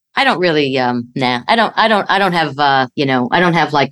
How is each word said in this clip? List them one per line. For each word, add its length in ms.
I 100
don't 140
really, 380
um, 380
nah, 320
I 80
don't, 220
I 100
don't, 220
I 100
don't 140
have, 260
uh, 360
you 100
know, 260
I 80
don't 140
have, 180
like, 200